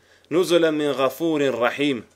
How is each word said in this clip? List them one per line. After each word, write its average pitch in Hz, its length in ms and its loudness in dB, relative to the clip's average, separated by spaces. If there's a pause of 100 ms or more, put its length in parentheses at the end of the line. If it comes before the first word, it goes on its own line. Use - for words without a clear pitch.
(300)
نزلا 165 400 2
من 151 200 -2
غفور 143 680 -2
رحيم. 123 440 -2 (140)